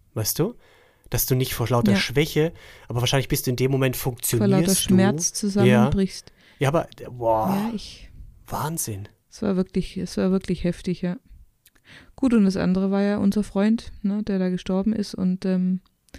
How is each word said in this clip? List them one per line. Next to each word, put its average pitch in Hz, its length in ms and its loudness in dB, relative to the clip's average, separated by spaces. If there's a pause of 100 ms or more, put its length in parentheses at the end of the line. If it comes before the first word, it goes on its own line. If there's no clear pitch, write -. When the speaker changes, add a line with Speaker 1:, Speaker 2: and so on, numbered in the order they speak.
(120)
Speaker 1:
weißt - 260 -4
du? 196 180 -2 (540)
Dass - 160 -2
du 135 80 0
nicht 127 180 0
vor 113 160 -4
lauter 127 240 4
Speaker 2:
Ja. 196 60 4
Speaker 1:
Schwäche, 156 560 0 (340)
aber 120 120 -4
wahrscheinlich 123 280 0
bist - 180 -2
du 131 40 0
in 123 60 -2
dem 127 140 0
Moment, 131 260 0
Speaker 2:
Vor - 160 -4
Speaker 1:
funktionierst 120 380 0
Speaker 2:
lauter 185 240 4
Speaker 1:
du. - 0 - (200)
Speaker 2:
Schmerz 190 340 4
Speaker 1:
Ja. - 60 -4
Speaker 2:
zusammenbrichst. 196 1000 2 (260)
Speaker 1:
Ja, 135 100 0
aber, 156 200 0 (220)
boah, 113 440 0
Speaker 2:
Ja, 214 200 -2
ich - 360 -14 (360)
Speaker 1:
Wahnsinn. 123 600 -6 (220)
Speaker 2:
Es - 120 -12
war 202 140 0
wirklich, 185 420 -4
es 185 180 -8
war 190 140 0
wirklich 190 340 -2
heftig, 175 380 -4
ja. 180 160 -6 (1000)
Gut, 262 160 0
und 220 120 6
das 190 120 2
andere 190 340 0
war 196 120 0
ja 202 160 0
unser 202 240 2
Freund, 214 500 0 (100)
ne, 202 200 -2
der 196 160 -2
da 185 100 0
gestorben 190 460 -2
ist. - 200 -6
Und, 185 300 -2
ähm, 185 360 0 (380)